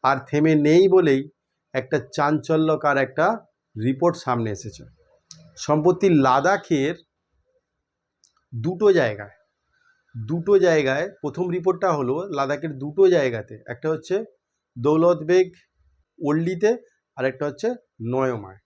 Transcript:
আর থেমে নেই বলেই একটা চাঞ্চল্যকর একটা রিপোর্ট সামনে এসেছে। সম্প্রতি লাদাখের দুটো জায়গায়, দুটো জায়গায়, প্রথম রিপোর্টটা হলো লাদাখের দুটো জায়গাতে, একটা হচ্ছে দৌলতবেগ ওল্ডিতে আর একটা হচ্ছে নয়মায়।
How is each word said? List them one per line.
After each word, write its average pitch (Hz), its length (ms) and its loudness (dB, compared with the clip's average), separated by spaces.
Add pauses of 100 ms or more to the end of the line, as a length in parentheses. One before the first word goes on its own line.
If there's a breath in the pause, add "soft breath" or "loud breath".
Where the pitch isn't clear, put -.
আর 135 140 2 (140)
থেমে 156 240 2
নেই 156 340 4
বলেই 151 420 2 (420)
একটা 131 280 -4 (120)
চাঞ্চল্যকর 151 840 0
একটা 151 420 -2 (460)
রিপোর্ট 135 320 0
সামনে 117 340 -4
এসেছে। - 340 -12 (720)
সম্প্রতি 175 520 0
লাদাখের 143 880 2 (1600)
দুটো 175 380 0
জায়গায়, 107 380 0 (960)
দুটো 175 320 0
জায়গায়, 160 520 2 (100)
প্রথম 170 300 -6
রিপোর্টটা 180 420 0
হলো 147 360 -4
লাদাখের 143 500 -4
দুটো 151 300 2
জায়গাতে, 120 580 0
একটা 123 240 -6
হচ্ছে 180 340 -6 (540)
দৌলতবেগ 165 720 2 (720)
ওল্ডিতে 175 520 0 (400 soft breath)
আর 131 80 -6
একটা 135 220 -4
হচ্ছে 180 280 -6 (280)
নয়মায়। 117 640 -4